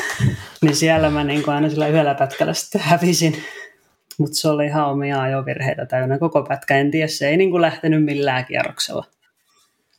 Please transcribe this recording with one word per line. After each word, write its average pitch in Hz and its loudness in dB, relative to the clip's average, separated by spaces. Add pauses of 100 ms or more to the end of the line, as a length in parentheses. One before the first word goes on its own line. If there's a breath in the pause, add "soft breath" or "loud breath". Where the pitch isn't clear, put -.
(140)
<laughs> - -2
niin 151 4
siellä 160 4
mä 147 0
niinku 147 -2
aina 147 2
sillä 151 0
yhdellä 151 2
pätkällä 156 -2
sitten - -4
hävisin. 170 2 (760 loud breath)
Mut 147 0
se - -2
oli 147 2
ihan 147 0
omia 139 -2
ajovirheitä 135 -4
täynnä 131 -2
koko 156 0
pätkä. 139 -2
En 139 2
tiedä, 156 0
se 143 -4
ei 151 2
niinku 180 2
lähtenyt 156 2
millään 139 -2
kierroksella - -6 (960)